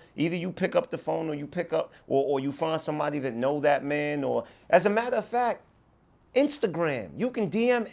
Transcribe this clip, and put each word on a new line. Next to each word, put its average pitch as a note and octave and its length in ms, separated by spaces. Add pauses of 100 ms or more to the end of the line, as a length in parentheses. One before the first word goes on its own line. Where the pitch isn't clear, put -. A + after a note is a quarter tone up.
(160)
either E3 200
you F3 160
pick - 240
up - 140
the - 80
phone D#3+ 320
or D3+ 40
you C#3+ 120
pick E3 260
up, D#3+ 180 (160)
or, C3+ 200
or C#3 140
you C#3 120
find D#3+ 260
somebody D3+ 420
that C3 140
know C3+ 260
that C#3+ 220
man. D3 400
Or, A#2+ 220 (240)
as F3 160
a G3+ 60
matter A#3 260
of G#3 80
fact, A#3 380 (760)
Instagram, E3 800
you A3+ 140
can A3+ 180
D A3+ 220
M A#3+ 220